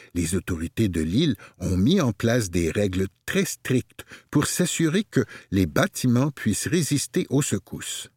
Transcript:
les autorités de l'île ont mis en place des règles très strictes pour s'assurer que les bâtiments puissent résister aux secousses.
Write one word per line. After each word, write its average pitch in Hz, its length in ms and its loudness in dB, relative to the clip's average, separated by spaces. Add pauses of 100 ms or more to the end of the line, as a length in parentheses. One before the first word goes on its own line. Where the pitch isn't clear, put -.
(140)
les 85 200 -2
autorités 90 540 -2
de 85 120 -2
l'île 98 360 0 (220)
ont 90 180 -2
mis 143 240 4
en 123 120 2
place 113 380 0
des 85 220 0
règles 95 340 0 (200)
très 190 180 0
strictes - 600 -4 (280)
pour 147 140 4
s'assurer 170 580 0
que - 200 0 (280)
les 95 140 4
bâtiments 131 680 2
puissent - 340 -2
résister 147 640 0
aux 139 120 2
secousses. - 760 -6